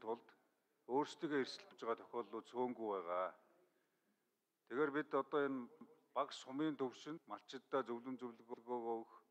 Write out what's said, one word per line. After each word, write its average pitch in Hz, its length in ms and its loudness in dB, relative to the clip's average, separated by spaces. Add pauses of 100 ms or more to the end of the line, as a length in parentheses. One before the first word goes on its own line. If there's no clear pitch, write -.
тулд 113 240 -2 (600)
өөрсдөө 143 520 2
эрсэлж - 400 -6
байгаа 113 200 2
тохиолдлууд 113 480 -4
цөөнгүй 120 420 2
байгаа. 90 360 2 (1400)
Тэгэхээр 139 260 2
бид 147 200 0
одоо 143 340 4
энэ 135 140 0 (520)
баг 139 180 2
сумын 143 460 -2
төвшөнд 139 440 -2 (100)
малчдаа 131 500 -2
зөвлөм 120 360 -4
зөвлөгөөгөө 120 640 -6 (140)
өгөх 113 200 -4 (180)